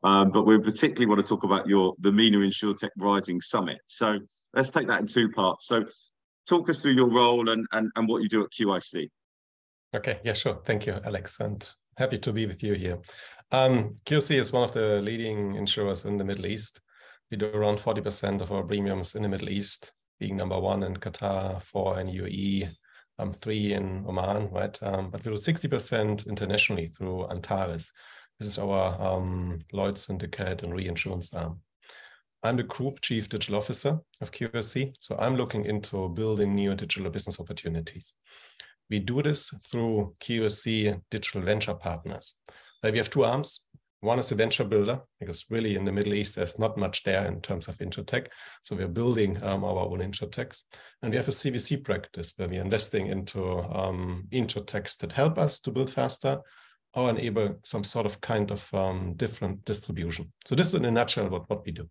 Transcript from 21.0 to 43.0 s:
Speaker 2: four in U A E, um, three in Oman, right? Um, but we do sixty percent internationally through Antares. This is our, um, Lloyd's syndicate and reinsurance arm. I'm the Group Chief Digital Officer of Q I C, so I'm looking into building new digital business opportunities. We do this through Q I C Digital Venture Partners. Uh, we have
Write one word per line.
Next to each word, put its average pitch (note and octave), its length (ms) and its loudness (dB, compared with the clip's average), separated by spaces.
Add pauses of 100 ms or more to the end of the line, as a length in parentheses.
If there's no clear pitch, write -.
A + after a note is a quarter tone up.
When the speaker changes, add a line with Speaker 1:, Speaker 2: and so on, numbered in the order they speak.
Speaker 2:
four F#2+ 400 -2
in F#2+ 80 -4
U F#2 160 -6
A - 40 -6
E, G2 400 0 (500)
um, G2 160 -4
three G#2 400 -2
in F#2+ 340 -4
Oman, G2 420 -2
right? G2 320 -4
Um, F#2+ 280 -4
but G2+ 160 -10
we A2+ 40 -4
do G#2+ 60 -2
sixty D#3+ 320 -2
percent G#2+ 580 -2
internationally G2+ 640 0
through F#2 400 -6
Antares. F2+ 640 -4 (480)
This G#2 80 -8
is G2+ 100 -4
our, F#2+ 400 0
um, F#2 600 -2 (120)
Lloyd's G2 300 0
syndicate F#2 600 -4
and F2 120 -6
reinsurance F2+ 600 -4
arm. E2 260 -6 (840)
I'm A#2 140 2
the A#2+ 60 2
Group B2+ 400 -4
Chief A2 260 -2
Digital G2+ 280 -2
Officer C3+ 440 0 (220)
of G#2+ 100 -10
Q A#2+ 220 -6
I A#2 60 0
C, C3 380 -2
so - 200 -8
I'm B2+ 180 2
looking A2+ 300 -2
into G2+ 420 -2
building G2+ 460 0
new G2+ 200 2
digital G2 360 -6
business G2 280 -6
opportunities. E2 760 -8 (760)
We G#2+ 100 0
do B2 240 0
this D3 300 0 (180)
through A2 500 0
Q A2+ 260 0
I - 20 4
C G#2+ 460 2 (160)
Digital G#2 320 -4
Venture G#2 320 0
Partners. E2 640 -8 (440)
Uh, A2 80 2
we A2 60 2
have G#2+ 140 0